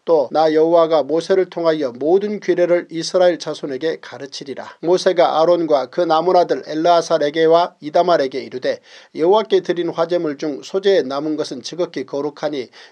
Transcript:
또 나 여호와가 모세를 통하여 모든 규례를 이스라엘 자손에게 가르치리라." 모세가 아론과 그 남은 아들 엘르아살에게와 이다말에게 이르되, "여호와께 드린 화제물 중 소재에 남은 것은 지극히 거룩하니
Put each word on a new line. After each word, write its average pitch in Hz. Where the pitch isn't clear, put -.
또 151
나 156
여호와가 160
모세를 165
통하여 160
모든 190
규례를 175
이스라엘 170
자손에게 151
가르치리라." 139
모세가 165
아론과 160
그 175
남은 165
아들 160
엘르아살에게와 165
이다말에게 151
이르되, 123
"여호와께 190
드린 170
화제물 165
중 143
소재에 196
남은 147
것은 147
지극히 165
거룩하니 143